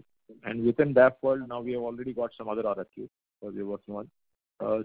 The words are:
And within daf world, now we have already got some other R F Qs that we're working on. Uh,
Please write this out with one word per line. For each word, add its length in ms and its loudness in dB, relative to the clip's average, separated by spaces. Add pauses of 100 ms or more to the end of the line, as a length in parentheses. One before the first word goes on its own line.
(460)
And 180 -4
within 300 4
daf 280 8
world, 280 0
now 100 -6
we 140 -6
have 80 -4
already 320 -6
got 240 -4
some 100 -12
other 180 -2
R 140 -2
F 80 -10 (100)
Qs 120 -10 (320)
that 120 -10
we're 120 -6
working 280 -8
on. 160 -10 (520)
Uh, 240 0